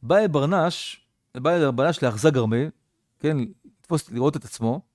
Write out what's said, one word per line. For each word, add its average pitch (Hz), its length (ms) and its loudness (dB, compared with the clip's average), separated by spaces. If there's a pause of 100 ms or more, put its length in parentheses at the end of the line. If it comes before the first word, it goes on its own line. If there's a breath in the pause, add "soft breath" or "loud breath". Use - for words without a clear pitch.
באי 196 240 4
ברנש, 165 720 0 (360)
באי 151 340 2
ברנש 143 320 0
לאחזה 120 260 2
גרמה, 117 280 2 (600)
כן, 151 180 0 (540)
לתפוס, 156 200 -2
לראות 120 260 0
את - 80 -14
עצמו, 117 360 -4 (140)